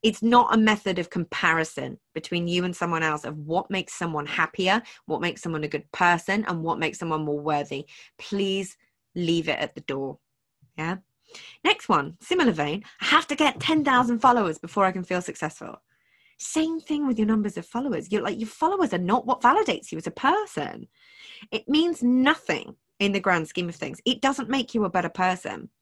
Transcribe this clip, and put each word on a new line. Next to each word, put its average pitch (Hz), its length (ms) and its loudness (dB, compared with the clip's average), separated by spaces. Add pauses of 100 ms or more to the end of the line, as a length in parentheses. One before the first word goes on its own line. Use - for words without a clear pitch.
It's 214 160 2
not 240 320 6
a 220 40 4
method 208 420 2
of 170 100 -6
comparison 160 880 -2 (160)
between 170 340 -4
you 175 160 0
and 180 120 -2
someone 170 260 -2
else 151 220 0
of 151 160 -8
what 160 320 -2
makes 190 240 -6
someone 156 320 -4
happier, 185 560 0 (240)
what 156 120 -2
makes 175 220 -4
someone 160 220 -4
a 151 40 -4
good 151 260 -8
person, 180 540 2
and 170 140 -4
what 165 160 -2
makes 165 220 -4
someone 156 260 -4
more 147 140 -2
worthy. 147 480 -4 (320)
Please 196 580 -4 (380)
leave 165 340 0
it 143 80 0
at - 160 -4
the 147 80 -16
door. 135 380 -6 (580)
Yeah? 170 200 -4 (680)
Next 427 260 0
one, 165 320 2
similar 339 300 2
vein, 156 320 -2 (180)
"I - 40 -4
have 320 220 4
to 285 80 -2
get 285 240 2
ten 311 240 2
thousand 247 360 4
followers 226 400 4
before 190 260 0
I 185 60 4
can 180 120 -6
feel 180 200 -2
successful." - 580 -8 (560)
Same 320 420 -2
thing 294 280 -2
with 240 100 0
your 214 100 2
numbers 214 300 0
of 175 80 -10
followers. 226 460 -4
You're 214 100 0
like, - 160 -4
your 220 100 -6
followers 339 460 0
are 175 60 0
not 202 260 2
what 254 160 0
validates 254 500 2
you 156 60 -8
as 165 80 -10
a 233 60 -6
person. 339 760 -2 (640)
It 220 180 -6
means 320 360 2
nothing 254 720 2 (240)
in 202 140 2
the 196 60 0
grand 175 280 2
scheme 175 220 -4
of 165 60 -12
things. - 300 -10
It 247 160 0
doesn't 269 280 0
make 254 260 -4
you 214 100 2
a 180 40 -2
better 175 200 0
person. 180 600 -4 (120)